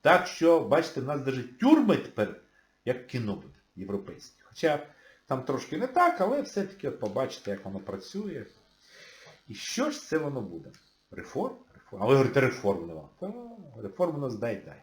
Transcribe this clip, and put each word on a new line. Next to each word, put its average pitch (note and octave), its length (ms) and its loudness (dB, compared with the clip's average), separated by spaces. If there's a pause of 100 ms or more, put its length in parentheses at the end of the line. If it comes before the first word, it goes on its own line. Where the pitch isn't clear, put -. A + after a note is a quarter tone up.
Так F#3 260 6
що, E3 340 4
бачите, D3 400 0
в B2 40 -6
нас C#3 220 -4
навіть C3 320 -4
тюрми A#3+ 380 6
тепер, - 440 -2 (440)
як B2 220 -2
кіно A2 300 -4
буде, - 220 -18 (180)
європейське. - 680 -10
Хоча - 420 0 (400)
там C3 160 -4
трошки C#3 360 -4
не A#3 80 -2
так, F4 340 4
але B3 220 2
все-таки - 460 -4
от - 120 -8
побачите, A#2+ 500 -4
як G2 140 -6
воно G2 140 -8
працює. C3 680 -10 (1000)
І A2 60 -12
що C#4+ 360 -4
ж C#4+ 100 -8
це - 180 -2
воно C#3 220 -4
буде? E2+ 300 -12 (400)
Реформ? D#3+ 460 -6 (180)
Реформ. - 280 -10
А G#2 40 0
ви C3 80 8
говорите, C3+ 260 6
реформ G2 460 0
нема. D#2+ 220 -12 (120)
Та, G3 120 -8 (500)
реформ D#3 340 -2
у - 20 -6
нас C3 160 -4
дай-дай. G#2 480 -6